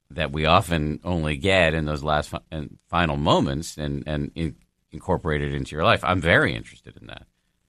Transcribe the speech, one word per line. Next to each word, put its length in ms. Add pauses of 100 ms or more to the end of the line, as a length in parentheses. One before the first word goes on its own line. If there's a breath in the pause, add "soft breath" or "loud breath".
(100)
that 220
we 140
often 580
only 320
get 380
in 100
those 180
last 280
fi-, 100 (100)
and 360
final 320
moments 580
and, 300
and 280
in-, 220 (340)
incorporate 520
it 120
into 220
your 80
life? 180
I'm 180
very 340
interested 420
in 120
that. 180 (420)